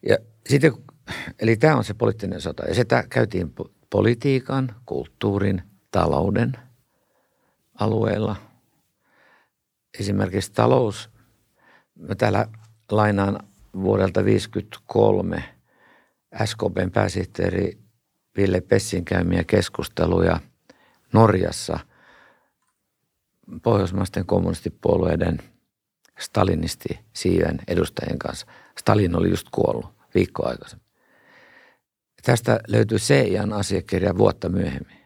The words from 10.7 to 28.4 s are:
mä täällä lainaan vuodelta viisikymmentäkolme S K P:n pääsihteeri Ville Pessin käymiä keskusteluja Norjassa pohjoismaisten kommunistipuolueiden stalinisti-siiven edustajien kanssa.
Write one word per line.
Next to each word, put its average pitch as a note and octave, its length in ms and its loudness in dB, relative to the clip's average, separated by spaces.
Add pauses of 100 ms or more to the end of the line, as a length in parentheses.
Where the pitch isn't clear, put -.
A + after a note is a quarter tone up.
mä - 160 -8
täällä G#2+ 340 0 (420)
lainaan G#2 500 2 (340)
vuodelta G2 500 2
viisikymmentäkolme G2+ 1200 0 (1000)
S F#2+ 100 -4
K - 40 -18 (160)
P:n F#2 160 -2
pääsihteeri F#2+ 880 -2 (580)
Ville G2 240 2
Pessin G2 440 0
käymiä F2 400 0
keskusteluja F2 960 0 (720)
Norjassa F#2 680 2 (1800)
pohjoismaisten F#2+ 640 0
kommunistipuolueiden F2 1120 0 (840)
stalinisti-siiven E2+ 1400 -2 (100)
edustajien - 500 -4
kanssa. - 280 -8 (320)